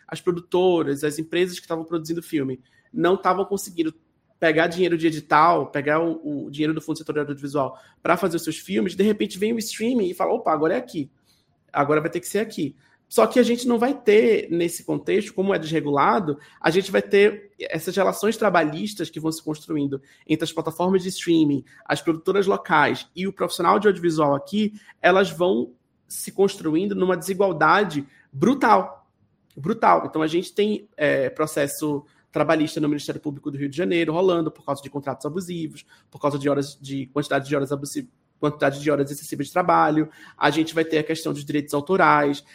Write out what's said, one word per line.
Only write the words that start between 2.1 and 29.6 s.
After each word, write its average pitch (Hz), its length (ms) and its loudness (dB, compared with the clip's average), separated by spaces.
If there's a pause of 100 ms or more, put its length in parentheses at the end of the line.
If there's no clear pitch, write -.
filme 135 380 -6 (320)
não 170 220 2
estavam 190 300 0
conseguindo 175 500 -4 (460)
pegar 165 260 4
dinheiro 175 320 0
de 160 80 0
edital, 156 600 4
pegar 147 320 0
o, 156 460 -4
o - 40 -14
dinheiro 151 240 -2
do 156 60 -4
Fundo 156 180 -6
Setorial 151 260 -4
do 139 60 -6
Audiovisual 139 480 -4 (240)
pra 165 140 2
fazer 180 200 -2
os 165 60 -6
seus - 160 -6
filmes, 190 360 -4
de 190 80 0
repente 214 360 0
vem 214 140 0
o 233 60 -2
streaming 220 500 -2
e 185 60 -6
fala, 180 180 -2
"Opa, 202 200 -2
agora 156 220 0
é 247 40 -2
aqui. 170 320 -8 (600)
Agora 147 280 2
vai 160 100 -4
ter 175 100 -6
que - 80 -12
ser 202 120 -2
aqui." 190 340 -6 (340)
Só 220 180 4
que 220 120 2
a 247 40 8
gente 240 240 0
não 240 120 2
vai 254 160 0
ter, 220 560 4
nesse 170 340 -2
contexto, 175 480 -2
como 190 220 0
é 175 40 0
desregulado, 151 800 0 (220)
a 165 100 2
gente 185 200 2
vai 202 100 2
ter 202 580 2
essas - 380 -6
relações 196 400 0
trabalhistas 175 720 0
que - 100 -14
vão 160 140 -2
se 160 100 -12
construindo 143 600 -4 (240)
entre 156 180 0
as 160 80 -6
plataformas 175 500 0
de 185 60 -8
streaming, 156 560 2 (200)
as 147 180 -2
produtoras 185 440 0
locais 156 680 2
e 185 100 -4
o 190 60 -6
profissional 180 460 2
de 208 80 0
audiovisual 165 480 2
aqui, 202 400 -2 (260)
elas 185 300 4
vão 185 420 0 (340)
se - 260 -12
construindo 196 600 0
numa 185 220 0
desigualdade 175 920 2 (260)
brutal, 202 800 2 (460)
brutal. 175 500 2